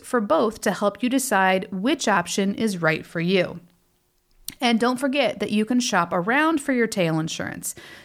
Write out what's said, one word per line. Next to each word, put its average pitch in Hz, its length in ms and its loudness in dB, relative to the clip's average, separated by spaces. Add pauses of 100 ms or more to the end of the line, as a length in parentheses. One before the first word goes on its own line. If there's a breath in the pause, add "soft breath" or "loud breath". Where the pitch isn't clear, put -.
for 247 160 0
both 233 400 0
to 214 120 0
help 202 300 -2
you 247 60 0
decide 190 640 2
which 226 340 -2
option 196 480 0
is 202 280 -2
right 160 240 0
for - 140 -8
you. 170 400 0 (1000)
And 233 180 2
don't 247 220 2
forget 269 400 0
that 208 100 -4
you 214 140 2
can 247 160 0
shop 180 320 0
around 277 480 2
for 285 120 -2
your 240 140 2
tail 170 320 0
insurance, - 560 -6 (300 loud breath)